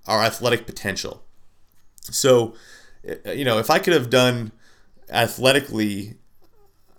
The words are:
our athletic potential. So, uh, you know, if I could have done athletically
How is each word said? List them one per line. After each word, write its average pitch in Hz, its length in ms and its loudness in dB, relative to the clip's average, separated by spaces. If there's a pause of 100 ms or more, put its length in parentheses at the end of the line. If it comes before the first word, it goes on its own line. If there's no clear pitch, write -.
our 107 160 0
athletic 117 420 0
potential. - 600 -8 (800)
So, 120 500 2 (520)
uh, - 260 -10
you 139 120 -6
know, 117 140 2
if 113 100 -4
I 160 100 4
could 190 140 2
have 135 160 2
done 120 440 2 (580)
athletically 113 1040 0 (840)